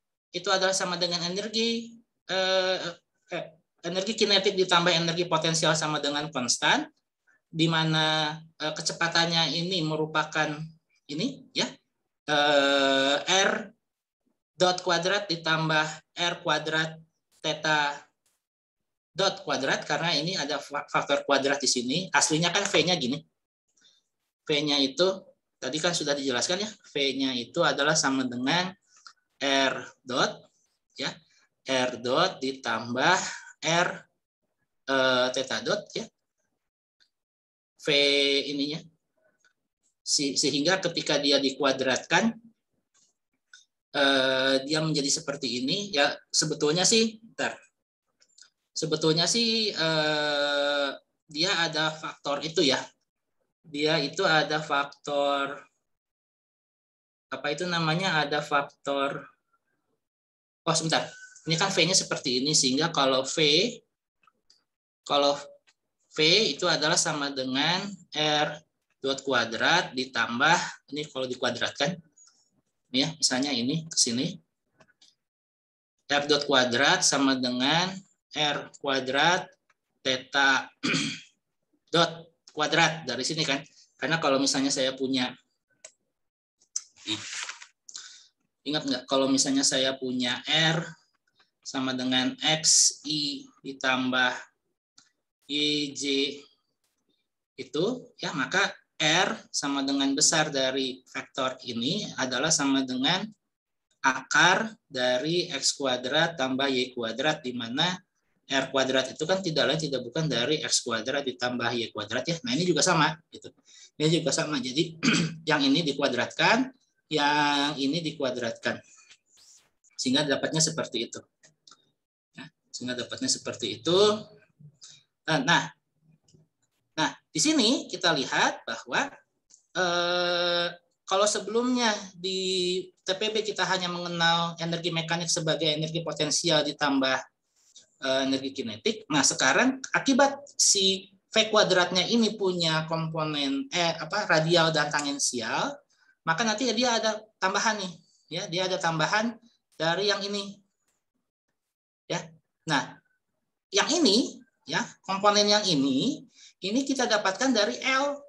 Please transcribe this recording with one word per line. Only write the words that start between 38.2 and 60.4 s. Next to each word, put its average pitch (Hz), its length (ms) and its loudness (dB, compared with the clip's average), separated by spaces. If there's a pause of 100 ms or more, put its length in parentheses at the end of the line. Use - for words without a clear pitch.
ininya. 147 320 -4 (1200)
Si-, 139 320 -2
sehingga 147 400 2
ketika 156 400 -2
dia 143 240 2
dikuadratkan, 135 960 0 (1600)
eh, 135 580 4 (140)
dia 156 160 0
menjadi 143 240 0
seperti 127 560 -4
ini. 202 240 -2
Ya, 143 240 2 (160)
sebetulnya 151 560 0
sih, 226 400 2
bentar. - 320 -6 (1200)
Sebetulnya 156 480 2
sih, 226 480 0
eh, 147 1160 0 (440)
dia 160 180 -2 (140)
ada 156 280 0
faktor 147 520 -6
itu 160 160 -2
ya. 131 200 4 (840)
Dia 151 360 0
itu 143 240 -4
ada 151 360 2
faktor, 143 1040 -2 (1600)
apa 135 240 -8
itu 180 160 -4
namanya, 165 560 0
ada 147 160 -2
faktor, 143 880 -4 (1400)